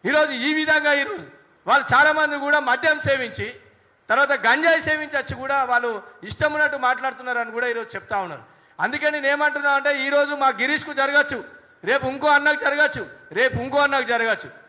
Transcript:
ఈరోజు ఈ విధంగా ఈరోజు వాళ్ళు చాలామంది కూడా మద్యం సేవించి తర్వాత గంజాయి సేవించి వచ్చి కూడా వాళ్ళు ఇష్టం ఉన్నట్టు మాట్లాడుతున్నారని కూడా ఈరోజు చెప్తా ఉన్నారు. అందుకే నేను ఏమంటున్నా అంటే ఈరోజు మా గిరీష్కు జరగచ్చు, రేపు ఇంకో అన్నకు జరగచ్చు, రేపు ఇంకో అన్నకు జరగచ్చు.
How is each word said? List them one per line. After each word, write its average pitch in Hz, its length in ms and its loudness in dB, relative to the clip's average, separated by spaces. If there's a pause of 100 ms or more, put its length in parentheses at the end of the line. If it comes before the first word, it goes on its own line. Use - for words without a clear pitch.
ఈరోజు 302 260 2
ఈ 262 220 -2
విధంగా 302 400 2
ఈరోజు 208 440 -6 (300)
వాళ్ళు 254 260 2
చాలామంది 294 440 4
కూడా 294 220 2
మద్యం 285 400 0
సేవించి 247 560 -4 (540)
తర్వాత 277 220 4
గంజాయి 277 500 2
సేవించి 302 360 -2
వచ్చి 262 180 -6
కూడా 269 280 -2
వాళ్ళు 240 400 0 (200)
ఇష్టం 294 300 -2
ఉన్నట్టు 294 240 2
మాట్లాడుతున్నారని 254 720 -2
కూడా 240 160 -4
ఈరోజు 233 280 -6
చెప్తా 202 240 -6
ఉన్నారు. 156 240 -8 (360)
అందుకే 285 300 0
నేను 294 180 -2
ఏమంటున్నా 294 440 2
అంటే 277 320 0
ఈరోజు 285 320 2
మా 277 120 2
గిరీష్కు 285 460 -2
జరగచ్చు, 277 500 0 (400)
రేపు 262 220 0
ఇంకో 269 220 -2
అన్నకు 294 360 2
జరగచ్చు, 285 460 0 (220)
రేపు 254 240 0
ఇంకో 254 220 -2
అన్నకు 277 260 2
జరగచ్చు. 226 460 -2 (200)